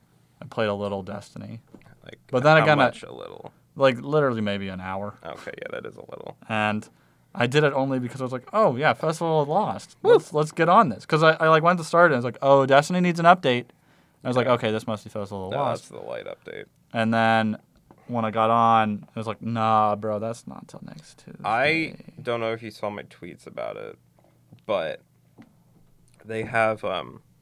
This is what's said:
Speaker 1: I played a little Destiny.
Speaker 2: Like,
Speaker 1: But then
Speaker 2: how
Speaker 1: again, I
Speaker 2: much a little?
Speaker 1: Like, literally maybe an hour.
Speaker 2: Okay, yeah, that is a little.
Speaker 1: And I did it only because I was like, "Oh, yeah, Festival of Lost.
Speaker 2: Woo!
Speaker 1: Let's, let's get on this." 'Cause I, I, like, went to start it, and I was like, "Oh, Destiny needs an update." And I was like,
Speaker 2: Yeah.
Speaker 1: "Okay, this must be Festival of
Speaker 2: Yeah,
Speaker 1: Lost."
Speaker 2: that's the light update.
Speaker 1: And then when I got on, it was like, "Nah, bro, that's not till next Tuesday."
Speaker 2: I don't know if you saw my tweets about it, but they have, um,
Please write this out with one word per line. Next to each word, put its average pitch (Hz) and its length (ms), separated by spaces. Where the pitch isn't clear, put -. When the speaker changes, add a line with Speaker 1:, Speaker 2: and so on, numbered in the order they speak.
Speaker 1:
I - 40
played 110 220
a 101 60
little 101 280
Destiny. 104 580
Speaker 2:
Like, - 140
Speaker 1:
But 127 120
then 156 160
Speaker 2:
how 151 40
Speaker 1:
again, 151 180
I 131 40
Speaker 2:
much - 180
a - 100
little? 50 380
Speaker 1:
Like, 135 220
literally 139 440
maybe 101 260
an 92 120
hour. 95 340
Speaker 2:
Okay, - 340
yeah, - 120
that - 160
is 55 100
a - 40
little. - 360
Speaker 1:
And 107 360
I 123 120
did 147 180
it 143 80
only 135 260
because 123 220
I 131 40
was 127 80
like, 123 200
"Oh, 196 240
yeah, 143 160
Festival 160 480
of 143 80
Lost. 156 540
Speaker 2:
Woo! 440 100
Speaker 1:
Let's, - 220
let's 151 180
get 165 160
on 185 220
this." - 160
'Cause 156 160
I, 160 180
I, 160 80
like, 160 140
went 175 160
to 165 60
start 170 280
it, - 20
and - 20
I - 20
was 117 80
like, - 160
"Oh, 139 240
Destiny 147 340
needs 175 200
an 165 60
update." 135 420
And - 560
I 123 40
was 127 80
like, 120 100
Speaker 2:
Yeah. 127 60
Speaker 1:
"Okay, 117 180
this 107 160
must 107 180
be 110 60
Festival 101 380
of 98 60
Speaker 2:
Yeah, 143 80
Speaker 1:
Lost." - 280
Speaker 2:
that's 57 120
the 50 40
light 57 200
update. - 380
Speaker 1:
And 113 220
then 113 420
when 117 200
I 110 40
got 113 200
on, 113 580
it - 100
was 110 80
like, 107 140
"Nah, 110 560
bro, 107 220
that's 113 280
not - 220
till - 160
next - 400
Tuesday." - 180
Speaker 2:
I 147 520
don't 117 180
know 113 120
if 113 100
you 113 80
saw 104 200
my 104 140
tweets - 420
about 55 320
it, 53 200
but 85 340
they 110 200
have, 110 420
um, 87 380